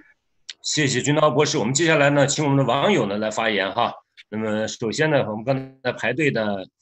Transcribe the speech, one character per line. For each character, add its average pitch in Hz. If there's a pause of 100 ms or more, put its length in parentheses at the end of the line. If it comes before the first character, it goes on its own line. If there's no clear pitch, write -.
(640)
谢 -
谢 127
军 147
涛 151
博 143
士。 147
我 110
们 123
接 165
下 160
来 143
呢， 143
请 147
我 143
们 139
的 139
网 139
友 139
呢 101
来 107
发 113
言 95
哈。 113 (360)
那 107
么 110
首 107
先 151
呢， 131
我 107
们 110
刚 135
才 120
排 113
队 139
的 104 (140)